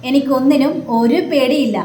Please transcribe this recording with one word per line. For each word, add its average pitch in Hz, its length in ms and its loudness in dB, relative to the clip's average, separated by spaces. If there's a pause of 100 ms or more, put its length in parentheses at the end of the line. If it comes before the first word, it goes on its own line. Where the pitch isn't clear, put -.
(100)
എനിക്കൊന്നിനും 269 600 2 (260)
ഒരു 233 200 2 (140)
പേടിയില്ല. 254 520 0